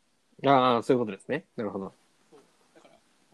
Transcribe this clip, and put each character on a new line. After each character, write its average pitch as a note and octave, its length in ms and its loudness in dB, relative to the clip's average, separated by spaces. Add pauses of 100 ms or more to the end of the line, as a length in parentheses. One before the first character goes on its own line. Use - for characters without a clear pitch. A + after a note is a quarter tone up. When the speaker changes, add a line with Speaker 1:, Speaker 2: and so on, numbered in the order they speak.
(500)
Speaker 1:
あ B2+ 280 4
あ、 G#2+ 40 -2
そ C#3 120 2
う - 20 2
い A#2+ 40 0
う - 0 -
こ A#2 60 -4
と G#2 60 -10
で G2 80 -12
す - 80 -20
ね。 C3+ 160 -6 (120)
な A#2 80 -8
る G2 60 -6
ほ G2 80 -10
ど。 F#2+ 140 -12 (380)
Speaker 2:
そ D#3 60 -20
う。 C#3 40 -20 (340)
だ - 60 -20
か - 80 -20
ら、 - 100 -20 (360)